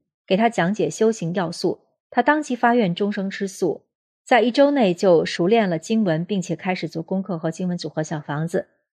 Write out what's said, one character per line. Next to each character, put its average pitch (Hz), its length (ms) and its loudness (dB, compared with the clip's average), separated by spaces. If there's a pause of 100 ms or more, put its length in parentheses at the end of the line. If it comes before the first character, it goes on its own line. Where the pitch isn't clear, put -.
(280)
给 - 80 2
他 226 140 2
讲 190 240 0
解 190 160 0
修 220 200 2
行 180 240 -2
要 180 160 -2
素， - 360 -4 (240)
他 - 120 0
当 294 220 2
即 262 100 -6
发 240 220 2
愿 202 180 2
终 202 160 -2
生 196 200 -4
吃 196 180 -6
素， 180 380 -4 (400)
在 240 160 4
一 240 100 2
周 285 200 4
内 226 220 2
就 170 300 4
熟 175 240 -2
练 214 220 2
了 160 100 -2
经 220 240 0
文， 170 220 0
并 196 160 -2
且 175 120 -6
开 185 220 -4
始 165 140 -6
做 160 120 -8
功 190 220 -4
课 180 160 -6
和 160 100 -4
经 180 200 -4
文 175 80 -4
组 160 100 -8
合 156 160 -4
小 151 160 -6
房 147 260 -4
子， - 220 -2 (280)